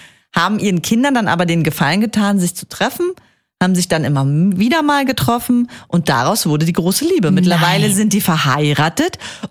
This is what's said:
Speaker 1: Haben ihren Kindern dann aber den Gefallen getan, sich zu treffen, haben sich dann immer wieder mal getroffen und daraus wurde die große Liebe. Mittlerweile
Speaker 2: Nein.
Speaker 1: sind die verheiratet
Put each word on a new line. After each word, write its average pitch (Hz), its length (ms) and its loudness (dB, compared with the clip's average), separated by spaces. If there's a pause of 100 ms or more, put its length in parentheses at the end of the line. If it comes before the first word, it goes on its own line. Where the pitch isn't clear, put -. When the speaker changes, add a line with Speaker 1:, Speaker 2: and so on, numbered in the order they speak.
(360)
Speaker 1:
Haben 190 240 0
ihren 180 240 0
Kindern 262 320 2
dann 220 120 0
aber 175 200 0
den 170 160 0
Gefallen 156 380 0
getan, 202 380 0
sich 175 160 -2
zu - 120 -14
treffen, 349 440 -4 (500)
haben 185 120 2
sich 180 140 0
dann 160 160 0
immer 139 240 0
wieder 196 560 2
mal 285 220 0
getroffen 240 640 0 (180)
und 175 220 0
daraus 143 360 0
wurde 151 220 0
die 175 60 0
große 185 320 0
Liebe. 320 260 2
Mittlerweile 180 560 2
Speaker 2:
Nein. 202 80 0
Speaker 1:
sind 208 180 2
die 202 80 2
verheiratet 151 960 0 (340)